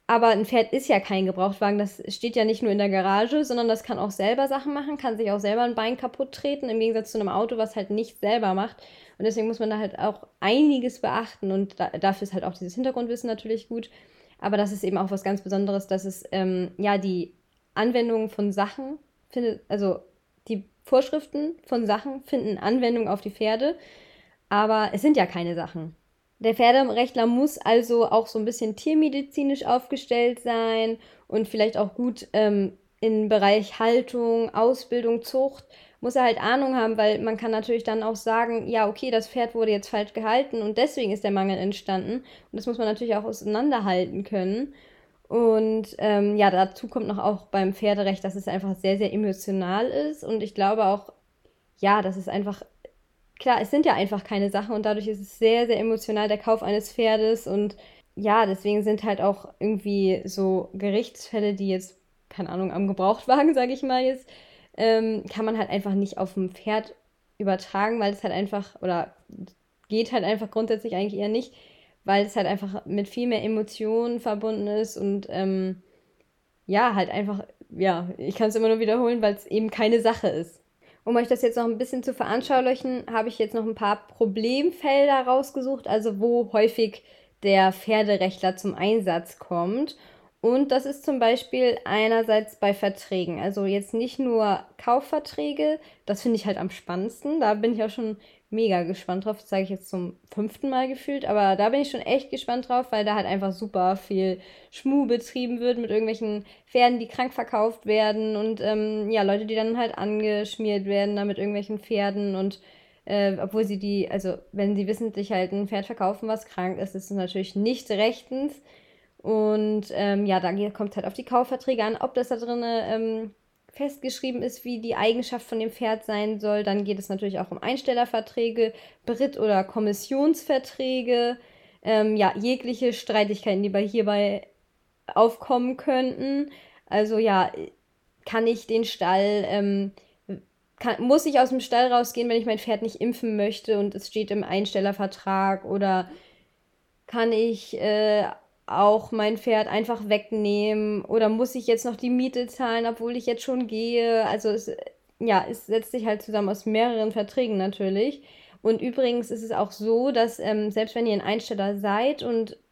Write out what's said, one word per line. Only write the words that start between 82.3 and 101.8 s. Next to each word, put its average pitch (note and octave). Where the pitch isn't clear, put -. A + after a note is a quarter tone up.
habe A3+
ich A3+
jetzt A3
noch A3+
ein A3
paar G#3
Problemfelder C4+
rausgesucht, C4
also G#3+
wo A#3
häufig A3
der F#3+
Pferderechtler F#3+
zum G3
Einsatz F#3
kommt. G3
Und C4
das C4
ist C#4
zum C#4
Beispiel A#3+
einerseits A3
bei G3+
Verträgen, F#3
also G3
jetzt G3+
nicht A#3+
nur A3+
Kaufverträge, D4
das G3+
finde A#3
ich G#3
halt G3+
am F#3
spannendsten, A3
da G#3+
bin A3+
ich A3
auch A3
schon A3
mega G#3
gespannt F#3
drauf, G#3+
das -
sage F#3+
ich F#3
jetzt F#3+
zum F3+
fünften G#3+
Mal C4
gefühlt, C4+
aber G3+
da G3+
bin C#4